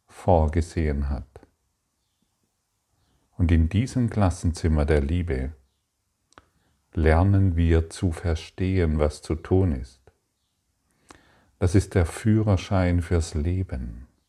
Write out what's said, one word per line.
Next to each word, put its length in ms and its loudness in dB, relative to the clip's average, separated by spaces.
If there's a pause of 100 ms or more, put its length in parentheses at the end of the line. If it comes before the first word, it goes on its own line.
vorgesehen 1000 0
hat. 160 -6 (2250)
Und 120 2
in 200 4
diesem 400 -2
Klassenzimmer 760 0
der 160 2
Liebe 520 -4 (1400)
lernen 640 4
wir 320 2
zu 240 -4
verstehen, 840 -2
was 240 -2
zu 120 -6
tun 380 0
ist. 300 -12 (1600)
Das 160 2
ist 200 2
der 100 4
Führerschein 960 0
fürs 320 -2
Leben. 760 -6 (220)